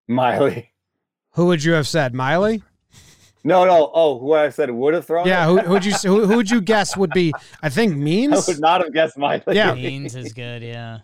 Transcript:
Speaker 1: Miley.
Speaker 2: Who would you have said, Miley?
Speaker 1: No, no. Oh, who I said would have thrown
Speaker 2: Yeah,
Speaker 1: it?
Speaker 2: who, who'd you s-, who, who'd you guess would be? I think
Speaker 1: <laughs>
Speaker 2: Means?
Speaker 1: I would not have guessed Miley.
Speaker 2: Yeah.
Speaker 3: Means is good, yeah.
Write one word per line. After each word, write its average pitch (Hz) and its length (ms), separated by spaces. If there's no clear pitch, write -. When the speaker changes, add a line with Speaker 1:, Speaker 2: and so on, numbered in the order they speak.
Speaker 1:
Miley. 120 640
Speaker 2:
Who 170 140
would 170 160
you 165 100
have 156 140
said, 139 260
Miley? 175 500
Speaker 1:
No, 180 220
no. 170 280
Oh, 151 260
who 139 140
I 151 160
said 139 200
would 127 240
have 170 120
thrown 170 220
Speaker 2:
Yeah, 185 180
Speaker 1:
it? - 60
Speaker 2:
who, 190 80
who'd 180 260
you 202 80
s-, - 100
who, 202 220
who'd 214 240
you 233 120
guess 196 360
would 185 140
be? 175 220
I 156 80
think 180 260
Speaker 1:
<laughs> - 20
Speaker 2:
Means? 190 500
Speaker 1:
I 185 40
would 147 100
not 170 200
have 160 120
guessed 160 240
Miley. 143 340
Speaker 2:
Yeah. 196 220
Speaker 3:
Means 127 420
is 117 180
good, 120 280
yeah. 117 420